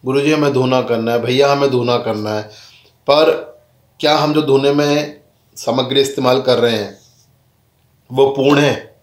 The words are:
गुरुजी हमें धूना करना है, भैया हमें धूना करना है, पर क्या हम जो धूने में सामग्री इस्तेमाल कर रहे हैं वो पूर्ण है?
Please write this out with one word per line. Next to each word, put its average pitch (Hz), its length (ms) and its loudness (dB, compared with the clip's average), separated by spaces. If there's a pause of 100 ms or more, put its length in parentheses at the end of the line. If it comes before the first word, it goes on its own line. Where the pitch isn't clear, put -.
गुरुजी 143 280 0
हमें 147 200 0
धूना 127 300 0
करना 117 300 -2
है, 120 60 0
भैया 127 340 2
हमें 143 180 2
धूना 123 280 0
करना 107 320 -6
है, 107 120 -4 (680)
पर 151 240 4 (680)
क्या 151 160 2
हम 151 180 0
जो 151 80 2
धूने 139 300 2
में 147 480 -2 (360)
सामग्री 127 440 -2
इस्तेमाल 135 400 0
कर 127 180 0
रहे 117 180 0
हैं 98 200 -8 (1120)
वो 135 160 2
पूर्ण 139 320 2
है? 143 440 -2